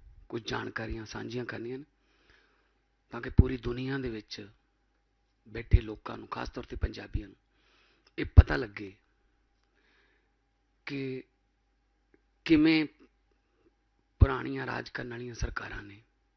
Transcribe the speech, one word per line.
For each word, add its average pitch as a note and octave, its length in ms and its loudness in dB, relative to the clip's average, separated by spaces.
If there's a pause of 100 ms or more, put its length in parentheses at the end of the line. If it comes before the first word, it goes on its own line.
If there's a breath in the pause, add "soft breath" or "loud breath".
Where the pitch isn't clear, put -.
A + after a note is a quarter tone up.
(300)
ਕੁਛ A#2 120 -8
ਜਾਣਕਾਰੀਆਂ A2 640 -6
ਸਾਂਝੀਆਂ A2+ 400 -8
ਕਰਨੀਆਂ A2+ 320 -8
ਨੇ, C#3+ 80 -16 (1200 soft breath)
ਤਾਂ A#2+ 120 -12
ਕਿ C3 80 -8
ਪੂਰੀ B2+ 280 6
ਦੁਨੀਆ B2+ 400 -4
ਦੇ B2+ 120 -6
ਵਿੱਚ G#2+ 400 -12 (1000)
ਬੈਠੇ A2+ 340 6
ਲੋਕਾਂ A2 360 -10
ਨੂੰ, A2 100 -14
ਖਾਸ B2 220 -6
ਤੌਰ B2 140 -10
ਤੇ - 120 -14
ਪੰਜਾਬੀਆਂ G#2 520 -6
ਨੂੰ, G2 80 -20 (840 soft breath)
ਇਹ - 80 -4
ਪਤਾ - 300 10
ਲੱਗੇ G#2 420 -8 (1900 soft breath)
ਕਿ C3+ 380 -8 (1200)
ਕਿਵੇਂ D#3 400 4 (1300)
ਪੁਰਾਣੀਆਂ C3 460 0
ਰਾਜ B2 240 -8
ਕਰਨ B2 200 -12
ਵਾਲੀਆਂ A#2+ 260 -12
ਸਰਕਾਰਾਂ G#2 480 -10
ਨੇ G2+ 200 -20 (340)